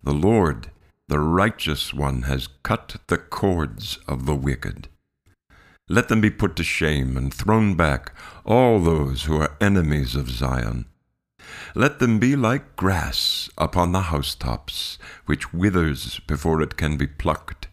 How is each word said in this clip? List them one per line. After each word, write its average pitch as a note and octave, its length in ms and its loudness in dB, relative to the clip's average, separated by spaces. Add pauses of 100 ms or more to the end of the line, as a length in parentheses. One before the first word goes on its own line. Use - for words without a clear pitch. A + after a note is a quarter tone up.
The C#2+ 140 0
Lord, E2+ 560 2 (380)
the D2 100 0
righteous D#2+ 720 0
one, C2+ 300 -2
has C2+ 260 -4 (140)
cut - 340 -4 (120)
the F3 100 0
cords D2+ 880 -4
of C2 200 -4
the D2 100 0
wicked. C2+ 520 -4 (1000)
Let G#2 200 2
them A2 120 4
be G#2+ 100 6
put - 260 -2
to E2 80 -2 (140)
shame C#2+ 380 0
and C2+ 180 -4
thrown G#2+ 400 2
back, D#2 380 0 (320)
all A#2+ 340 4
those D2 460 2
who D#2 160 0
are D2 200 -2
enemies D2+ 540 2
of C2 160 -4
Zion. B1 540 -4 (920)
Let C#3 260 2
them A#2 180 4
be B2+ 160 4
like C3 420 -2
grass E2+ 800 -2
upon F2 360 0
the F#2 200 0
housetops, - 880 -6 (280)
which - 260 -4
withers F2 720 0
before D#2 340 0
it D2+ 160 -2
can D2+ 200 0
be C#2+ 100 0
plucked - 680 -6